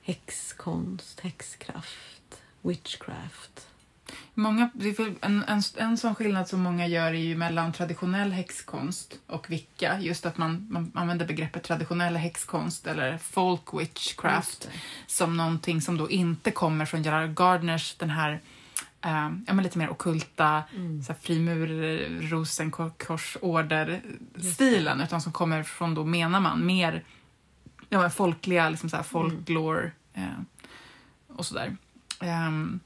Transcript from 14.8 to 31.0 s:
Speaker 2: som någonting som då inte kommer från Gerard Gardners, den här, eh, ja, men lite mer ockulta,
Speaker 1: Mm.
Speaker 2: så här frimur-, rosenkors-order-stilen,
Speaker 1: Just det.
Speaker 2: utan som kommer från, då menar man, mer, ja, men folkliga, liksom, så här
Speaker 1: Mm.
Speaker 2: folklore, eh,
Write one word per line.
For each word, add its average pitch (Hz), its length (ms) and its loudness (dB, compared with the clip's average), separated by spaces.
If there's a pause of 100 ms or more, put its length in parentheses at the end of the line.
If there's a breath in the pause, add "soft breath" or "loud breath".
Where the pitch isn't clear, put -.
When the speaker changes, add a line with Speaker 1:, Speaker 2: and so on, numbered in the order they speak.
Speaker 2:
som 165 240 2
någonting 165 460 2
som 175 140 0
då 156 140 0
inte 175 400 2
kommer 156 340 2
från 160 180 -2
Gerard 156 320 0
Gardners, 170 640 4
den 160 120 0
här, 151 220 0 (680 loud breath)
eh, 156 280 2 (160)
ja, 190 60 0
men 190 100 6
lite 175 160 0
mer 156 120 0
ockulta, 156 720 2 (140)
Speaker 1:
Mm. 160 260 -6
Speaker 2:
så 147 100 -8
här - 100 -8
frimur-, 160 1080 0
rosenkors-order-stilen, 160 1800 -2 (260)
Speaker 1:
Just 175 240 -2
det. 165 460 6
Speaker 2:
utan 165 160 0
som 156 120 -4
kommer 165 300 0
från, 165 320 -2
då 156 100 0
menar 170 360 2
man, 165 260 2
mer, 170 380 2 (840 loud breath)
ja, 196 120 4
men 175 100 6
folkliga, 175 600 2
liksom, 160 200 -4
så 160 60 -4
här 160 80 -4 (100)
Speaker 1:
Mm. 165 160 2
Speaker 2:
folklore, 160 640 0 (220)
eh, - 120 -6 (1000 loud breath)